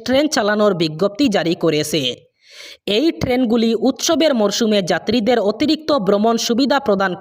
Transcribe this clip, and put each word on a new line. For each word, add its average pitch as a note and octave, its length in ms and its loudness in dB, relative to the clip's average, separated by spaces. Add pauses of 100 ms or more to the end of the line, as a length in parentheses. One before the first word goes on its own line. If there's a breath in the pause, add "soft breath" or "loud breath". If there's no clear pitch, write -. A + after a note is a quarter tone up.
ট্রেন C4+ 220 2
চালানোর G#3 460 2
বিজ্ঞপ্তি E3+ 560 -2
জারি F3 260 0
করেছে। D3+ 600 -2 (680 loud breath)
এই B3 260 0
ট্রেনগুলি A#3+ 640 0
উৎসবের C#4 580 0
মরশুমে G#3+ 480 0
যাত্রীদের G#3 580 0
অতিরিক্ত D4 520 -2
ভ্রমণ G#3+ 460 2
সুবিধা B3+ 420 0
প্রদান G3 420 0